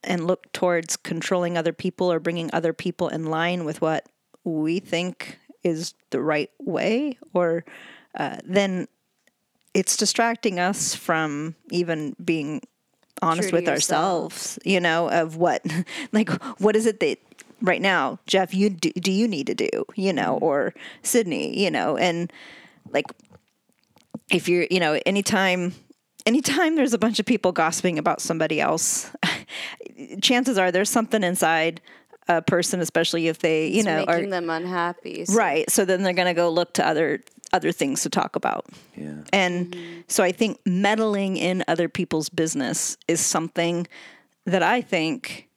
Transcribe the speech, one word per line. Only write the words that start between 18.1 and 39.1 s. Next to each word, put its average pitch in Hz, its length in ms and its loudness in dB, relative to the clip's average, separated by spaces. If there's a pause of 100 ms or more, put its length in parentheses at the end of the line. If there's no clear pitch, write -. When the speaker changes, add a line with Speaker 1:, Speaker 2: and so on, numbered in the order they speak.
Speaker 1:
Jeff, 190 280 2
you 202 160 4
do, 170 220 -2
do 185 200 -2
you 220 160 2
need 151 180 -4
to - 80 -2
do, - 140 -2 (260)
you 190 180 0
know, 113 240 0
Speaker 3:
Mm-hmm. - 80 -2
Speaker 1:
or 143 300 0 (280)
Sydney, 127 540 0
you 190 140 2
know, 131 280 0
and, 170 340 0 (580)
like, 143 140 0 (1300)
if 175 180 0
you're, 175 220 2
you 185 100 2
know, 156 260 2
anytime, 185 680 2 (520)
anytime 302 500 2
there's 262 180 2
a 208 40 -2
bunch 220 220 0
of - 60 -2
people 190 260 2
gossiping 165 460 0
about 160 220 0
somebody 160 400 -2
else, 151 500 -2 (120)
<laughs> - 1000 -8
chances 247 380 2
are 185 120 4
there's 190 200 2
something 220 320 2
inside 165 580 2 (480)
a 170 140 6
person, 175 380 2
especially 165 480 0
if 160 120 -2
they, 160 280 2
you 190 100 2
Speaker 2:
It's 220 80 2
Speaker 1:
know, 156 180 2
are 170 120 2
Speaker 2:
making 196 140 -2
them 170 200 -4
unhappy, 175 760 -4
so 190 100 0
Speaker 1:
Right. 170 360 2
So 202 140 2
then 185 180 2
they're 185 100 2
gonna 180 220 2
go 170 160 2
look 170 240 0
to - 120 2
other, 151 360 0 (300)
other 175 200 2
things 139 300 -2
to 151 80 -4
talk - 260 -2
about. - 300 -2 (300)
Speaker 3:
Yeah. 76 180 -12 (180)